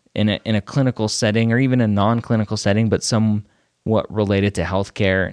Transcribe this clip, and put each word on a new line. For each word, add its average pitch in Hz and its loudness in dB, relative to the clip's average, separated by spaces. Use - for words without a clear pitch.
in 107 0
a, 104 -2
in 107 0
a 101 0
clinical 120 -2
setting 113 0
or 120 2
even 127 2
a 113 2
non-clinical 107 0
setting, 104 0
but 95 0
somewhat 107 -2
related 101 0
to 95 -2
healthcare, 95 -2